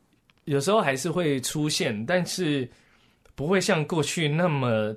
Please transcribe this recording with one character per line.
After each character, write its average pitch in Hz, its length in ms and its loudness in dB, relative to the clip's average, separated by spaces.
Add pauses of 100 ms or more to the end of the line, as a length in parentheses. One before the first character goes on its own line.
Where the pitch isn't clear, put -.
(440)
有 143 140 0
时 185 120 0
候 220 80 4
还 139 160 2
是 160 160 -4
会 151 300 0
出 151 260 -2
现， 120 380 -2
但 175 200 0
是 143 440 -2 (680)
不 135 100 -4
会 190 140 2
像 180 260 2
过 165 160 0
去 151 280 -2
那 165 180 2
么， 113 500 0